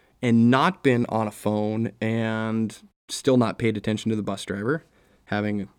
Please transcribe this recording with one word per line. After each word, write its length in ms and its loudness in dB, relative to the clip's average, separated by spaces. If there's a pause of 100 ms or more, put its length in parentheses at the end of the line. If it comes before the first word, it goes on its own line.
(200)
and 300 6
not 320 2
been 260 4
on 180 0
a 60 -6
phone 680 -2
and 800 -2 (320)
still 300 2
not 200 0
paid 200 0
attention 320 -4
to 60 0
the 60 -4
bus 220 -8
driver 400 -6 (420)
having 420 -4 (100)